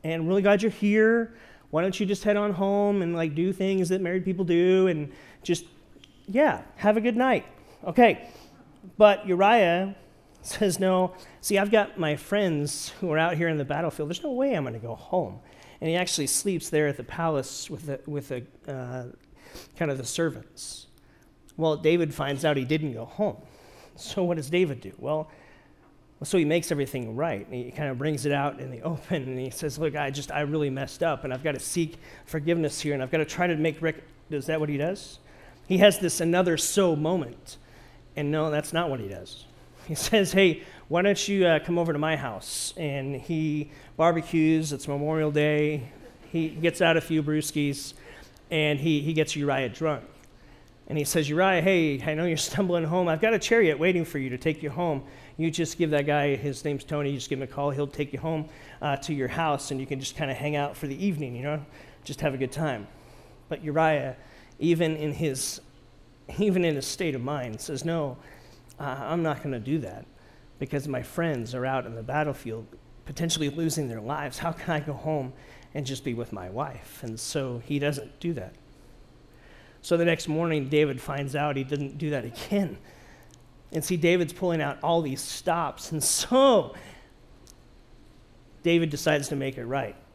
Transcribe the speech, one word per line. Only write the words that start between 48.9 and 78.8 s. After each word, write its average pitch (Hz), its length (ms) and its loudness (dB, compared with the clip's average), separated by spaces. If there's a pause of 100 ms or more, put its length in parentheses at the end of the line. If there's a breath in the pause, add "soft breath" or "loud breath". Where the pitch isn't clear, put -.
he 156 120 -2
gets 151 220 2
Uriah 135 340 0
drunk. 143 340 -2 (840 soft breath)
And 151 100 -2
he 147 60 0
says, 147 260 0
"Uriah, 180 320 4
hey, 160 440 2
I 156 80 -2
know 160 120 -2
you're 160 120 0
stumbling 175 460 0
home. 175 240 2
I've 160 140 2
got 220 120 4
a 202 60 2
chariot 196 380 4
waiting 170 280 2
for 147 140 -6
you 131 100 -2
to 123 80 -4
take 156 260 -2
you 147 60 -4
home. 147 340 -2 (340 loud breath)
You 160 140 0
just 160 260 -2
give 165 120 2
that 143 160 2
guy, 147 300 2
his 131 280 -6
name's 147 220 -4
Tony, 147 240 -2
you 139 80 -2
just 120 120 -10
give 135 100 -2
him 139 40 -4
a 147 40 -8
call. 143 240 -2
He'll 139 160 -2
take - 260 -6
you 131 60 -8
home, 156 280 -4 (340 loud breath)
uh, 143 160 0
to 156 160 -6
your 131 140 -2
house, 147 440 -2
and 135 100 -4
you 135 40 -6
can 135 140 -6
just - 160 -10
kinda 135 180 -4
hang 147 220 -4
out 143 220 -2
for 151 100 -8
the 156 180 -4
evening, 147 300 -2
you 123 80 -8
know, 147 220 -4 (400 loud breath)
just 135 160 -10
have 147 120 0
a 135 40 -6
good 127 140 -2
time." 135 360 -4 (600 loud breath)
But 160 140 -8
Uriah, 151 520 2 (440 loud breath)
even 165 360 4
in 151 160 -4
his, 135 480 -4 (800)
even 185 260 4
in 156 100 2
his 131 100 -4
state 160 300 -4
of 120 60 -4
mind, 123 400 -6
says, 143 240 -8
"No, 151 320 -2 (600 loud breath)
uh, 139 200 -6
I'm 165 240 -2
not 147 200 -2
gonna 131 160 -4
do 135 200 -2
that - 260 -10 (540 soft breath)
because 139 280 -4
my 127 140 -4
friends 123 520 -4
are 127 120 -2
out 131 200 -2
in 113 100 -10
the 113 80 -10
battlefield 123 600 -4 (400)
potentially 160 440 -2
losing 156 380 -2
their 110 140 -8
lives. 143 380 -6
How 165 120 -2
can 165 200 -6
I 151 80 0
go 147 140 -6
home 135 400 -4 (400 loud breath)
and 139 120 -4
just 131 180 -6
be 123 100 -4
with 113 200 -6
my 92 160 -10
wife?" 127 540 -10
And 113 160 -8
so 127 460 -4
he 143 140 -2
doesn't 143 400 -4
do 170 140 -4
that. 101 200 -10 (1300 loud breath)